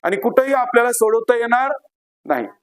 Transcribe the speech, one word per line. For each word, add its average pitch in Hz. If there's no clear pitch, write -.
आणि 190
कुठंही 262
आपल्याला 247
सोडवता 226
येणार 240
नाही. 123